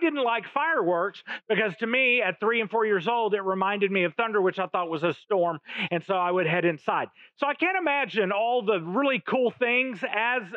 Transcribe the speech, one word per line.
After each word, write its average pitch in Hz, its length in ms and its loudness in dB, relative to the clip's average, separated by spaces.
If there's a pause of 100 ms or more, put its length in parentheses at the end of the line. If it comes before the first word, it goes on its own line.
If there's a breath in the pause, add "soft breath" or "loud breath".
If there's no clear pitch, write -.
didn't 302 220 0
like 233 280 0
fireworks 202 720 0 (240 loud breath)
because 208 300 0
to 226 100 -4
me, 247 360 2
at 185 160 -2
three 226 220 0
and 214 80 -4
four 220 180 2
years 190 200 0
old, 226 280 0
it 202 60 0
reminded 190 500 0
me 190 120 2
of 170 120 -2
thunder, 220 260 0
which 185 160 2
I 185 80 -2
thought 180 240 -2
was 160 140 -4
a 175 100 2
storm, 170 460 0 (320 loud breath)
and 170 120 -2
so 190 120 -2
I 180 160 0
would 180 160 2
head 170 180 2
inside. 160 440 0 (260 loud breath)
So - 100 -4
I 285 80 2
can't 349 240 0
imagine 269 540 0
all 233 320 0
the 196 180 2
really 233 460 0
cool 247 240 2
things 247 520 -2
as 233 380 0 (160)